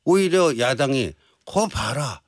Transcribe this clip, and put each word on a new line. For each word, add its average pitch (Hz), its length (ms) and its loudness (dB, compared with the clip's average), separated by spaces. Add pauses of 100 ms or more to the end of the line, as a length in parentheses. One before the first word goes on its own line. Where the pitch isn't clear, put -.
오히려 175 520 2
야당이 123 540 0 (340)
"거 208 220 0
봐라. 120 600 -6